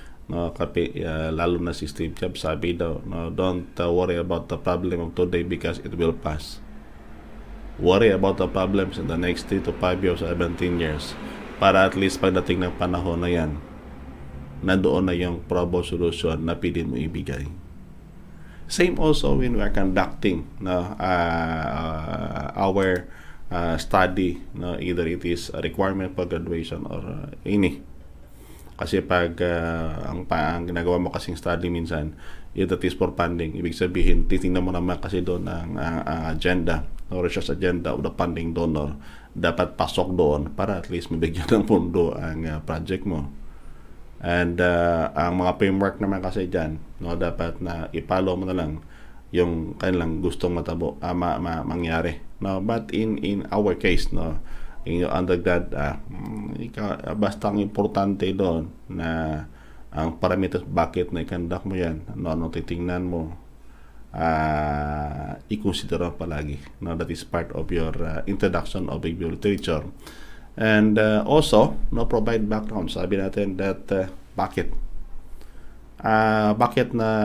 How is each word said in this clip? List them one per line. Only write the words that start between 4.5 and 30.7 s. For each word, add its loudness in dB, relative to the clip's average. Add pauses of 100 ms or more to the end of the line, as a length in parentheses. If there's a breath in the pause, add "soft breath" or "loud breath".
the -4
problem 0
of -4
today 2
because -2
it -8
will 2
pass. -6 (1200)
Worry 8
about 4
the 2
problems 0
in -4
the -2
next 0
three 0
to -2
five 2
years 2
or -2
even 0
ten 0
years." -2 (420 loud breath)
Para 8
at -2
least 2
pagdating 2
ng 0
panahon 0
na 2
yan, 0 (1040)
na 4
doon 4
na 2
yung 0
probable 0
solution 0
na 0
pwede -2
mo -2
ibigay. -4 (1160 loud breath)
Same 2
also 4
when 4
we 4
are 4
conducting, 2 (160)
no, -2
ah, -2
our, 2 (420 loud breath)
ah, 0
study, 2 (100)
no, -4
either 0
it -2
is -2
a -4
requirement 0
for -2
graduation -4
or, -6
ah, -8 (160)
any. 2 (960 loud breath)
Kasi 0
pag, 2
ah, -2
ang -6
pa-, 2
ang -4
ginagawa 2